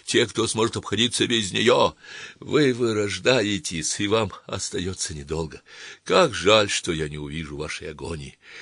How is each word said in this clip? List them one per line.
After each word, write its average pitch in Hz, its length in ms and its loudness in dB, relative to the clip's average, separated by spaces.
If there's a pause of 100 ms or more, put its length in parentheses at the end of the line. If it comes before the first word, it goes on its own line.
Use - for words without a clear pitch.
те, - 220 4
кто - 220 -2
сможет 113 280 0
обходиться 110 520 0
без 107 240 -2
нее. 110 420 4 (460)
Вы 139 340 2
вырождаетесь, 104 1300 0
и 104 80 0
вам 107 240 2 (140)
остается 92 680 -6
недолго. 76 480 -6 (400)
Как 170 320 4
жаль, 101 340 6
что - 240 -2
я 78 160 -2
не 73 80 -10
увижу 73 400 -8
вашей 76 340 -8
агонии. 73 480 -10 (240)